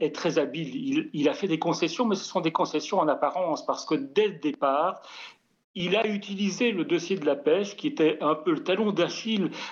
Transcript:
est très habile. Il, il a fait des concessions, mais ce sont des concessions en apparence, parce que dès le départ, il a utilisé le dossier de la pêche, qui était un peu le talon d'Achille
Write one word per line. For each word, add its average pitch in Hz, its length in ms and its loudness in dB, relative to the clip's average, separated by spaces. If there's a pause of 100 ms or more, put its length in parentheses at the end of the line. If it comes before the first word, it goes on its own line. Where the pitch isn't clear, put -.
est 151 140 0
très 160 240 0
habile. 139 360 -2
Il, 139 400 0
il 147 160 4
a - 20 0
fait 196 160 -2
des 160 100 2
concessions, 170 460 0
mais 214 120 2
ce - 80 -6
sont - 160 -2
des 160 120 0
concessions 156 460 0
en 160 100 4
apparence, 151 560 0
parce - 220 -4
que 160 80 0
dès 147 320 0
le 170 120 -4
départ, 147 600 0 (760)
il 180 220 0
a 226 100 2
utilisé 202 640 0
le 180 140 0
dossier 175 320 0
de 151 80 -6
la 147 100 4
pêche, 180 420 2
qui - 100 -6
était 156 340 2
un 156 140 2
peu 165 160 -2
le 143 120 0
talon 196 300 2
d'Achille 175 560 0 (240)